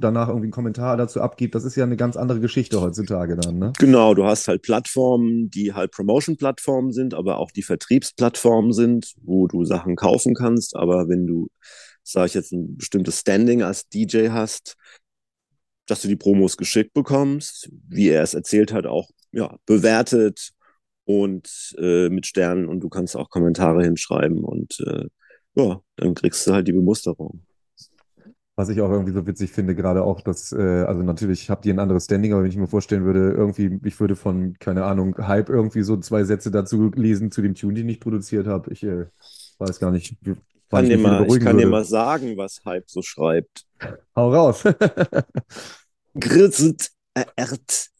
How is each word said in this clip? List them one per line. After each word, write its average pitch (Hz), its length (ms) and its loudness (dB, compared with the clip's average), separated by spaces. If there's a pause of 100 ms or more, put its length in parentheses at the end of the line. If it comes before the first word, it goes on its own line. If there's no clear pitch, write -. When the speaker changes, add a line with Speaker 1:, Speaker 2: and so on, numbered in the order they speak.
Speaker 1:
danach 117 280 0
irgendwie 113 180 -4
einen 107 60 -6
Kommentar 120 440 -4
dazu 120 240 -2
abgibt. - 340 -4
Das 117 100 -4
ist 127 120 -8
ja 131 80 0
eine 123 140 -2
ganz 120 180 -2
andere 123 240 -2
Geschichte 113 400 -2
heutzutage 90 560 -4
dann, 85 220 -4
ne? 107 200 -2
Speaker 2:
Genau, 120 360 8
du 95 100 4
hast 104 240 0
halt 90 140 0
Plattformen, 117 880 0
die 101 240 -4
halt 95 160 -4
Promotion-Plattformen 131 1040 -2
sind, 127 200 -2
aber 85 280 -4
auch - 100 -6
die - 120 -8
Vertriebsplattformen 117 1120 2
sind, 117 400 0 (100)
wo 92 260 2
du 87 180 -2
Sachen 85 300 -2
kaufen 123 380 4
kannst. 117 420 -2
Aber 87 340 0
wenn 90 160 0
du, 85 220 -4 (560)
sag 90 200 0
ich 87 100 -2
jetzt, 90 180 -6
ein 82 260 -8
bestimmtes 90 420 -4
Standing 117 420 2
als 95 280 -6
D 110 140 -4
J 113 280 0
hast, - 440 -6 (1120)
dass - 160 -4
du 101 60 -4
die 101 60 0
Promos 98 420 2
geschickt - 380 -2
bekommst, 139 760 -2 (200)
wie 170 220 2
er 78 120 4
es - 100 -2
erzählt 104 400 2
hat, 110 140 -4
auch, 78 240 -4 (220)
ja, - 240 -6 (100)
bewertet 110 840 2 (540)
und, 101 760 -4
äh, 87 300 2
mit 92 180 -4
Sternen 90 420 0
und 90 100 -6
du - 100 -8
kannst 90 280 -6
auch - 120 -8
Kommentare 85 540 2
hinschreiben 80 640 0
und, - 420 -10
äh, - 200 -6 (500)
ja, 98 240 2 (160)
dann 87 180 0
kriegst - 320 -2
du 95 60 4
halt 95 160 2
die 90 40 2
Bemusterung. 90 720 0 (1120)
Speaker 1:
Was 98 140 -4
ich 107 140 -2
auch 95 100 0
irgendwie 98 180 0
so 90 160 -4
witzig 98 240 -6
finde, 95 240 -2
gerade 92 300 0
auch, 95 160 -2
dass, - 320 -8
äh, 90 320 0
also 90 180 -2
natürlich 90 480 -2
habt 101 160 -4
ihr 98 80 2
ein 95 60 -2
anderes 95 240 0
Standing, 104 300 0
aber 95 100 2
wenn 95 60 0
ich 92 60 -6
mir 95 120 -2
vorstellen 101 360 -2
würde, 95 280 2
irgendwie, 98 520 -2
ich 101 140 -6
würde 98 160 0
von, 92 460 -4
keine 95 240 -2
Ahnung, 95 340 0
Hype 104 300 0
irgendwie 110 340 0
so 104 140 0
zwei 104 260 -2
Sätze 101 300 -2
dazu 104 420 0
lesen 110 380 0
zu 110 100 -4
dem 98 140 0
Tune, 101 180 -4
den 117 140 -6
ich 113 100 -6
produziert 104 480 -4
hab. 98 220 -4
Ich, - 160 -12
äh, 87 220 -4 (520)
weiß 95 220 -6
gar 92 100 0
nicht, 90 300 -4
wie, 95 140 -6
Speaker 2:
Kann - 40 -14 (300)
Speaker 1:
wann 127 160 4
ich 123 60 6
Speaker 2:
dir 117 80 6
Speaker 1:
mich 110 60 4
wieder 104 60 4
Speaker 2:
mal, 101 120 4
ich - 40 2
Speaker 1:
beruhigen 117 200 4
Speaker 2:
kann 113 100 6
dir - 80 6
Speaker 1:
würde. 95 80 6
Speaker 2:
mal 110 120 2
sagen, 117 520 -2
was 98 280 -10
Hype 92 240 -8
so 92 140 -8
schreibt. 80 640 -2 (500)
Speaker 1:
Hau 120 180 2
raus. 143 360 4
<laughs> 180 40 6 (1500)
Speaker 2:
Grizzet, 160 720 4 (240)
äh, 127 100 -4 (120)
Ert, - 520 -6 (120)